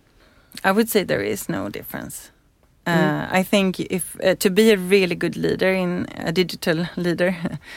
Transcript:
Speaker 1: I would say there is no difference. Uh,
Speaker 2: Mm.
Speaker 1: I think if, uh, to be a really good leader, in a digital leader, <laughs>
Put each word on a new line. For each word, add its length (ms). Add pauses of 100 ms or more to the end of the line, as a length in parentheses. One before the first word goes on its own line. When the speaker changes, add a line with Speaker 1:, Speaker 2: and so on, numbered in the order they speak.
(640)
Speaker 1:
I 60
would 180
say 160
there 180
is 260
no 200
difference. 640 (560)
Uh, 60
Speaker 2:
Mm. 400
Speaker 1:
I 120
think 360
if, 440
uh, 140
to 120
be 200
a 60
really 400
good 200
leader, 360
in 340 (100)
a 160
digital 540 (100)
leader, 460
<laughs> 160 (180)